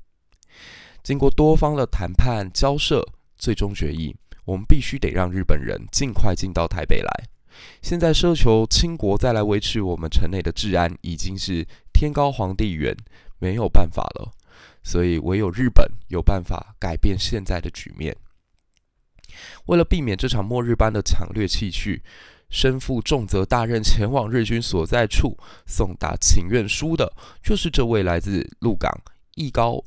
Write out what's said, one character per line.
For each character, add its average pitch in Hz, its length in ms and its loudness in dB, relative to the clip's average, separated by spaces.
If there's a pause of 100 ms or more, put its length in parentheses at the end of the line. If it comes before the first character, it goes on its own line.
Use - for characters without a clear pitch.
(1000)
经 139 160 -4
过 139 140 4
多 156 240 6
方 151 200 2
的 131 100 0
谈 90 260 -4
判 101 420 0
交 139 240 0
涉， - 300 -2 (300)
最 110 180 -2
终 101 180 -2
决 76 200 -4
议： 78 220 -6 (300)
我 95 120 -4
们 101 100 -10
必 143 140 8
须 139 180 -6
得 85 120 -2
让 90 200 -2
日 92 120 -4
本 76 160 4
人 52 220 -8 (100)
尽 135 220 -4
快 101 220 4
进 95 160 -6
到 85 160 -2
台 85 180 -6
北 - 160 4
来。 - 280 -8 (520)
现 175 180 -4
在 165 140 2
奢 175 200 2
求 113 340 6
清 165 280 0
国 104 220 0
再 123 160 0
来 107 100 0
维 104 160 0
持 110 220 -4
我 90 140 -2
们 80 140 -6
城 87 220 4
内 95 100 -4
的 82 80 -4
治 92 260 -4
安， 85 260 0
已 82 160 -8
经 95 200 -6
是 90 300 -6 (240)
天 151 220 4
高 143 180 0
皇 98 240 -4
帝 107 160 -2
远， 69 240 -4 (420)
没 92 180 -4
有 113 120 -2
办 87 220 8
法 - 140 -4 (120)
了。 - 160 -16 (500)
所 87 220 -2
以 87 140 0
唯 92 200 -4
有 104 120 -4
日 120 180 -2
本 - 180 10 (220)
有 85 140 -6
办 98 200 0
法 87 380 -8
改 85 160 -6
变 98 240 2
现 104 240 -6
在 90 160 -4
的 85 120 -8
局 - 260 -16
面。 78 180 -8 (1500)
为 175 120 0
了 170 60 4
避 165 180 0
免 110 140 -4
这 127 100 -4
场 117 200 -2
末 120 180 -4
日 120 100 -2
般 110 200 0
的 104 80 -2
抢 - 320 2
掠 107 120 -2
弃 95 240 -4
绪， - 320 -6 (480)
身 131 300 0
负 127 220 -6
重 117 260 -2
责 95 180 0
大 117 200 0
任 113 180 -4
前 104 260 4
往 117 220 -2
日 117 140 0
军 117 160 -2
所 87 240 -2
在 120 200 0
处 - 320 0 (280)
送 92 300 -2
达 - 260 -6
请 - 260 6
愿 107 220 0
书 165 260 -4
的， 117 160 -2 (320)
就 208 140 2
是 165 120 -4
这 135 160 2
位 113 180 0
来 85 180 -2
自 95 260 -4 (120)
鹿 113 140 0
港、 - 160 -4 (460)
艺 156 160 -8
高 117 360 -2